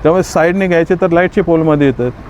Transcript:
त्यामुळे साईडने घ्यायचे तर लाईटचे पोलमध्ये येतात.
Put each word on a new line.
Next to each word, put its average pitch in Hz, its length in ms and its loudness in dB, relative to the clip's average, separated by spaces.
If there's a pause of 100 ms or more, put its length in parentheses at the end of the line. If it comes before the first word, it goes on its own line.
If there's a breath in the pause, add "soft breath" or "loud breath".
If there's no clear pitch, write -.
त्यामुळे 170 200 2
साईडने 180 440 0
घ्यायचे 170 280 0
तर 180 140 -2
लाईटचे 175 320 0
पोलमध्ये 160 460 2
येतात. 123 240 -2 (180)